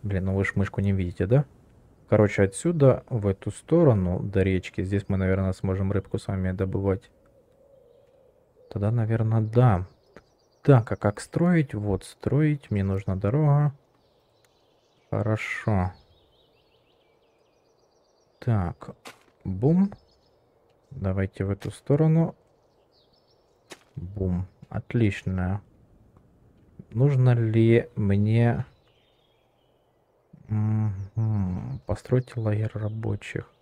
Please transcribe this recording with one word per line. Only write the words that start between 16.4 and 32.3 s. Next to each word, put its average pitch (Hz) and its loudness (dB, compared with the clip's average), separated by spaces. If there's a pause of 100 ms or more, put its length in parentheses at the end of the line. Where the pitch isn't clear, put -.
Так, 101 -4 (480)
бум. 151 2 (1000)
Давайте 95 -4
в 98 -4
эту 101 -6
сторону. 160 0 (1600)
Бум. 95 -4 (240)
Отлично. 98 -2 (1300)
Нужно 127 2
ли 113 4
мне, 110 2 (1800)
мгм, 107 -2
построить - -2